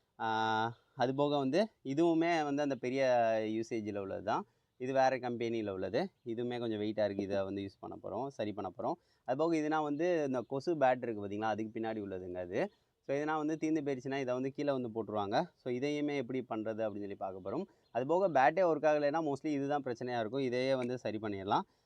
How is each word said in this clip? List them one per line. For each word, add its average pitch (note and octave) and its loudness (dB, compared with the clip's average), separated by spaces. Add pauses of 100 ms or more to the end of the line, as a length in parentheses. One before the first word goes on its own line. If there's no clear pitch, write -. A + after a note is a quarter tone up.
(200)
ஆ, A2+ 0 (640)
அது C3 0
போக D3 2
வந்து C3+ 2 (240)
இதுவுமே D#3+ 4
வந்து C#3+ 0
அந்த C3+ 0
பெரிய C3 0 (540)
யூசேஜில் G#2+ -2
உள்ளது F#2+ -6
தான். A#2+ 0 (380)
இது B2+ -4
வேற C3 6
கம்பெனியில A#2 -2
உள்ளது. G2 -2 (160)
இதுவுமே A#2+ -4
கொஞ்சம் A2 -2
வெயிட்டா G#2+ 0
இருக்கு. G2+ 0
இதை G2 2
வந்து G2 -4
யூஸ் G2 -10
பண்ண F#2+ -10
போறோம், G#2 -6
சரி A2 -4
பண்ண G2 -6
போறோம். D3 -4 (320)
அது C3 0
போக E3 2
இதுனா D#3 2
வந்து D3+ 0
இந்த C3 0
கொசு C3+ -4
பேட் B2+ 4
இருக்கு A2+ -4
பார்த்தீங்களா, G#2 -2
அதுக்கு A2 -4
பின்னாடி A2 -4
உள்ளதுங்க F#2 -8
அது. G2 -2 (460)
So - -8
இதுனா D3+ -2
வந்து D#3 -2
தீர்ந்து D#3 0
போயிடுச்சுன்னா C#3 -4
இதை B2 0
வந்து C3 -2
கீழே C#3+ -2
வந்து B2 -2
போட்டுருவாங்க. G#2+ -2 (200)
So - -10
இதையுமே D3 0
எப்படி C3 -2
பண்றது A2 -4
அப்படின்னு G2+ -4
சொல்லி G2+ -8
பார்க்க F#2+ -8
போறோம். C#3 -4 (260)
அது B2+ -2
போக F3+ 2
பேட்டே D#3 6
ஒர்க் D#3 2
ஆகலைன்னா D3+ 2
mostly C#3 -2
இதுதான் C#3 0
பிரச்சனையா B2 -2
இருக்கும். A#2+ 0
இதையே B2+ 2
வந்து B2+ -2
சரி G#2+ -4
பண்ணிடலாம். G#2 0 (220)